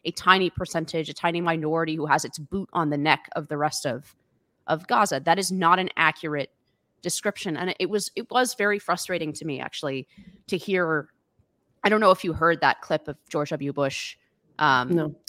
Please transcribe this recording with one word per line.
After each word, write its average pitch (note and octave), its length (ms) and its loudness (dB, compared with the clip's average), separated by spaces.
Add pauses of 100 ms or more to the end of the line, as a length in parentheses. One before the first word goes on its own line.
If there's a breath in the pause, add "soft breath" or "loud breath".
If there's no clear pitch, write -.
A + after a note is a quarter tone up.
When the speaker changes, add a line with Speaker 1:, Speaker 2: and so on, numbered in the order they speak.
Speaker 1:
a E3+ 80 -4
tiny F#3 380 4
percentage, D#3+ 580 -4
a - 60 -10
tiny E3+ 260 -2
minority E3 560 0
who D#3+ 100 -4
has D3 200 2
its - 120 -12
boot F#3 360 -8
on D3+ 160 2
the D3 80 0
neck C#3+ 360 2
of D3+ 140 -6
the D3+ 100 -4
rest D3+ 280 -2
of, C3 280 -6 (540)
of D#3+ 200 -2
Gaza. - 340 2
That E3+ 180 4
is F#3 140 -2
not F3+ 260 4
an F#3 160 -2
accurate D#3 560 0 (500)
description. F3+ 560 -4
And F3+ 240 -4
it F#3 80 0
was, G3+ 260 -4
it A#3 160 -8
was B3+ 220 2
very G#3 260 0
frustrating E3+ 540 -4
to - 100 -14
me, D3+ 160 -6
actually, C3+ 480 -8 (400 soft breath)
to - 80 -2
hear, E3 540 -2 (760)
I G3+ 60 4
don't G#3+ 100 6
know G#3 120 8
if - 120 2
you E3+ 80 0
heard D#3+ 300 2
that C3+ 180 4
clip D#3 300 -4
of C#3+ 80 -10 (100)
George D3 220 -2
W. C#3+ 240 -4
Bush. C#3 420 -4 (420)
Um, C3+ 380 4
Speaker 2:
No. D#3 200 -2 (140)